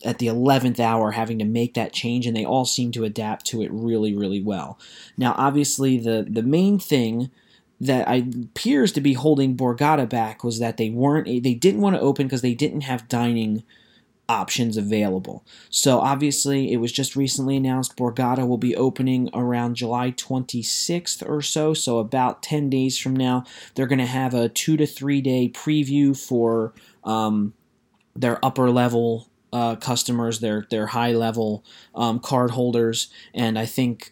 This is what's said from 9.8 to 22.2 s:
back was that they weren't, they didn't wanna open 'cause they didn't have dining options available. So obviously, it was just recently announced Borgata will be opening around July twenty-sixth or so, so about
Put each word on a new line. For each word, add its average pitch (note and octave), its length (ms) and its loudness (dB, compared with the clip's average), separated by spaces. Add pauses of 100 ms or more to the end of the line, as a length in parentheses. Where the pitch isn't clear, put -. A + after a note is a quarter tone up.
back A2+ 340 -2
was A#2 160 -2
that A#2 180 -2
they A2 140 0
weren't, C#3 360 2 (180)
they B2+ 100 2
didn't G3 280 2
wanna G3 180 2
open C#3 280 2
'cause B2+ 140 -2
they B2 100 2
didn't C#3+ 280 -2
have C3 260 -4
dining A2+ 560 0 (680)
options A2+ 480 -2
available. G2+ 680 -2 (260)
So B2+ 300 4
obviously, C#3 720 0
it A#2+ 60 0
was A#2+ 120 -2
just C3 240 -4
recently C3+ 420 -2
announced C3 400 -2
Borgata B2+ 480 0
will B2 140 0
be A#2+ 160 0
opening B2+ 580 0
around A#2+ 440 -2
July B2 340 -2
twenty-sixth C3 1120 -6
or D3 180 -4
so, D#3 320 0
so B2 240 -2
about B2 440 0